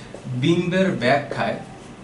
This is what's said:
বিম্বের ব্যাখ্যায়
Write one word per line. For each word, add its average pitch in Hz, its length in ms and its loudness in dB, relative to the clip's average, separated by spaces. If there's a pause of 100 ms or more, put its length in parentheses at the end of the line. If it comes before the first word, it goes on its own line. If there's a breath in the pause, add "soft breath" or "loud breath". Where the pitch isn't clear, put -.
(420 loud breath)
বিম্বের 175 460 4 (140)
ব্যাখ্যায় 117 540 2 (480)